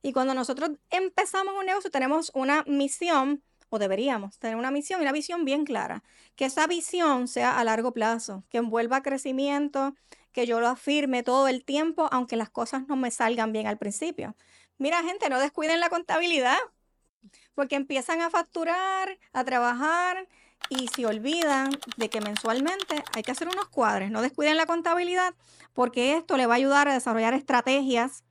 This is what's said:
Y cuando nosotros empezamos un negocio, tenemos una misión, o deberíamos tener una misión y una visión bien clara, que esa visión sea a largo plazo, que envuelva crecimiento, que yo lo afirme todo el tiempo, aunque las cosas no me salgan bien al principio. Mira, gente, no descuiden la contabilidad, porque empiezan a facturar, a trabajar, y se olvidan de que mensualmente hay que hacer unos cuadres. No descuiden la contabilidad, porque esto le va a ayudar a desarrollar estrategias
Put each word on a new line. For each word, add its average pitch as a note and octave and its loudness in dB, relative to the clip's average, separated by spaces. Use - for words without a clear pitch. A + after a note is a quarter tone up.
Y C4+ -4
cuando C4 2
nosotros C4+ -2
empezamos F#4+ -2
un F#4+ -4
negocio, F#4+ -2
tenemos C#4+ 0
una C#4 2
misión, C#4 0
o A3 -2
deberíamos G3+ -2
tener A3+ -4
una B3 -4
misión D4 -2
y D#4 0
una C4+ 2
visión D#4+ -4
bien C#4+ 0
clara, A3 -6
que - -2
esa D#4 0
visión E4 0
sea B3 0
a A#3 2
largo A3+ 0
plazo, A3 -2
que A#3 0
envuelva A#3 0
crecimiento, C#4 -2
que B3 0
yo A#3 0
lo A#3 4
afirme C4 0
todo C4 4
el C4 0
tiempo, D#4 0
aunque B3 -2
las A3 -2
cosas C4 -6
no C#4+ -2
me B3+ 0
salgan A3+ 0
bien G#3+ -2
al G#3 -2
principio. A3 -6
Mira, D#4+ 0
gente, F4 -2
no C4 2
descuiden D#4 0
la F4 2
contabilidad, E4 2
porque C#4 -2
empiezan C#4 -2
a E4 0
facturar, F#4 -2
a B3+ -2
trabajar, D4+ 0
y B3+ -2
se B3 -4
olvidan C4+ 0
de A3 -2
que G#3+ -4
mensualmente C#4 -2
hay A3 -6
que - -6
hacer D#4+ -4
unos F#4+ -4
cuadres. G#3 0
No A3 -2
descuiden D4+ 2
la D#4+ 2
contabilidad, F4 0
porque B3 2
esto D4+ 0
le B3+ 4
va A#3+ 6
a - 4
ayudar C#4 6
a C#4 4
desarrollar A#3 2
estrategias C4 2